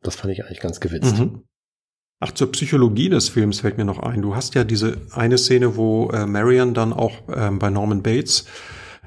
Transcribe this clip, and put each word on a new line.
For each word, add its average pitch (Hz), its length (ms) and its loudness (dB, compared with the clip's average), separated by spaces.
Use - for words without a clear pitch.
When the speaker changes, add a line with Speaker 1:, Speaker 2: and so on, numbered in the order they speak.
Speaker 1:
Das - 140 -8
fand 98 180 -6
ich 98 100 -8
eigentlich 87 160 -16
ganz 85 180 -6
gewitzt. 95 400 0
Speaker 2:
Mhm. - 260 -2
Ach, - 60 -6
zur 131 220 -2
Psychologie 135 560 2
des 156 220 2
Films 104 300 0
fällt 107 180 -2
mir 107 60 0
noch 101 140 -2
ein. 117 240 -4
Du 101 140 -2
hast 131 180 -6
ja 127 80 4
diese 110 340 0
eine 120 280 2
Szene, 123 380 4
wo, 110 340 2
äh, 107 140 -2
Marion 120 480 4
dann 113 200 0
auch, 117 220 -2
ähm, 101 240 -2
bei 101 100 0
Norman 101 340 0
Bates, 113 420 0